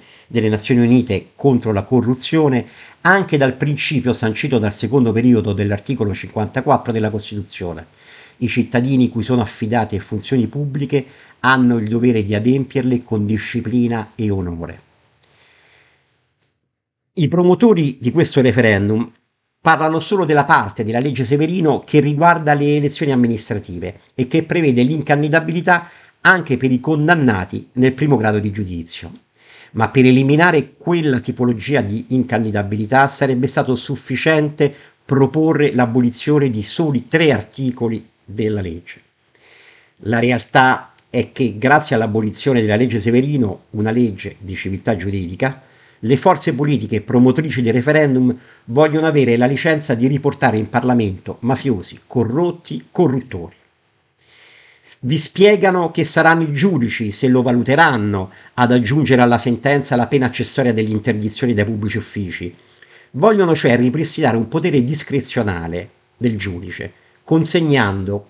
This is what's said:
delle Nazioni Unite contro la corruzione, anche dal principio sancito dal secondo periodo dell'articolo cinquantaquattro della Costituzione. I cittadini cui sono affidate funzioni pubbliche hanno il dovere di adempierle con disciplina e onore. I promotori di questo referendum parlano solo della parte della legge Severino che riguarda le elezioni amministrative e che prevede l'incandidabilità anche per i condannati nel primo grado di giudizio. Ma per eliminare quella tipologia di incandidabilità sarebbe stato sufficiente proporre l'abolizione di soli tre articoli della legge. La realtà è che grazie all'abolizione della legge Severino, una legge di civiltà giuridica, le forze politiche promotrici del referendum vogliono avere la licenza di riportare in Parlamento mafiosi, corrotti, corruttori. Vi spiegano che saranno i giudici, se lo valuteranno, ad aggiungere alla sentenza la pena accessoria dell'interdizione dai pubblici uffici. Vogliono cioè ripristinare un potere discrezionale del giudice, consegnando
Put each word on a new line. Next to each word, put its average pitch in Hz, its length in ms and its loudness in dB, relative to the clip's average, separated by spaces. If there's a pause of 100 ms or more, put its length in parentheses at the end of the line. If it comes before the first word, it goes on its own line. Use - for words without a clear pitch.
(260)
delle 110 220 0
Nazioni 107 320 2
Unite 120 540 2
contro 120 380 0
la 98 100 -2
corruzione, 127 840 0 (380)
anche 185 340 0
dal 135 180 2
principio 143 600 -2
sancito 120 440 -2
dal 104 140 -2
secondo 117 400 0
periodo 113 400 2
dell'articolo 101 640 -4
cinquantaquattro 123 760 -4
della 110 200 -2
Costituzione. 95 760 -10 (540)
I 123 100 -4
cittadini 123 600 0
cui 113 140 -4
sono 123 180 0
affidate 107 560 -4
funzioni 110 480 -2
pubbliche 143 580 -4 (360)
hanno 123 360 2
il 110 100 -2
dovere 117 360 2
di 104 120 -2
adempierle 127 720 0
con 104 220 -2
disciplina 113 880 -4
e 107 160 -4
onore. 87 500 -6 (2250)
I 156 140 0
promotori 180 720 4
di 123 100 0
questo 143 300 2
referendum 110 720 2 (500)
parlano 160 380 2
solo 185 240 0
della 147 220 2
parte 120 380 0
della 110 160 -2
legge 135 220 -2
Severino 147 580 0
che - 200 2
riguarda 151 540 2
le 143 220 0
elezioni 143 360 -2
amministrative 104 880 -2 (140)
e 127 120 -2
che 160 160 0
prevede 151 400 2
l'incandidabilità 160 1040 0 (360)
anche 170 340 2
per 127 160 0
i 123 80 0
condannati 139 920 0
nel 127 200 2
primo 143 240 0
grado 107 220 0
di 104 120 -4
giudizio. 90 600 -10 (640)
Ma 110 180 -2
per 127 160 2
eliminare 143 720 2
quella 156 420 -2
tipologia 123 640 -2
di 104 260 -6
incandidabilità 110 1000 0
sarebbe 131 400 -2
stato 127 260 -2
sufficiente 147 1000 -2 (300)
proporre 147 680 2
l'abolizione 123 760 0
di 107 120 -4
soli 139 440 -2
tre 165 240 2
articoli 120 800 -4 (160)
della 107 380 -4
legge. 87 400 -12 (1000)
La 117 160 0
realtà 123 720 2 (180)
è 123 220 -4
che 107 260 -2
grazie 139 380 2
all'abolizione 110 640 0
della 104 140 2
legge 117 220 0
Severino, 120 720 0
una 107 200 -2
legge 107 480 -2
di 95 160 -12
civiltà 95 420 -4
giuridica, 98 680 -6 (380)
le 117 140 2
forze 175 380 0
politiche 117 480 -2
promotrici 127 580 2
del 113 140 0
referendum 127 600 2 (300)
vogliono 151 420 2
avere 135 300 2
la 123 80 2
licenza 147 500 0
di 117 120 0
riportare 139 500 0
in 107 140 -4
Parlamento 120 720 -2
mafiosi, 123 640 -4
corrotti, 147 840 -4
corruttori. 123 640 -2 (1500)
Vi 135 180 -2
spiegano 185 720 2
che 170 140 -2
saranno 165 380 2
i 151 120 -2
giudici, 127 560 0
se 131 180 -2
lo 127 140 4
valuteranno, 120 880 0 (240)
ad 120 180 2
aggiungere 127 480 2
alla 120 160 4
sentenza 139 580 0
la 120 120 2
pena 131 180 0
accessoria 123 480 -2
dell'interdizione 107 800 -2
dai 104 140 0
pubblici 107 320 -4
uffici. 90 560 -10 (560)
Vogliono 185 440 4
cioè 139 220 2
ripristinare 127 640 0
un 113 100 -2
potere 151 340 0
discrezionale 104 1080 -4 (260)
del 117 220 -2
giudice, 90 540 -10 (320)
consegnando 123 1040 0